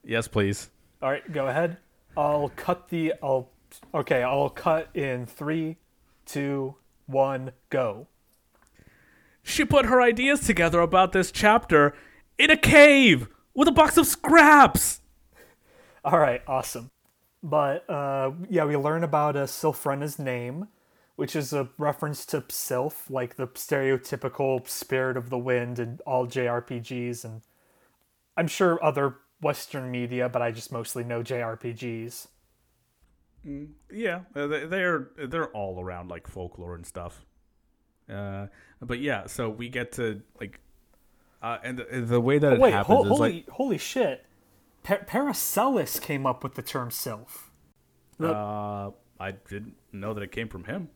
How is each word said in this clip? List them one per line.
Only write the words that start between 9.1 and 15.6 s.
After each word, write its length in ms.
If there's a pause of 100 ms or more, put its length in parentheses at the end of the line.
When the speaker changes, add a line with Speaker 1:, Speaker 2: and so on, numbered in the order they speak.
Speaker 1:
She 240
put 200
her 140
ideas 400
together 400
about 320
this 180
chapter 640 (440)
in 100
a 80
cave 720 (260)
with 140
a 40
box 260
of 80
scraps. 920 (1040)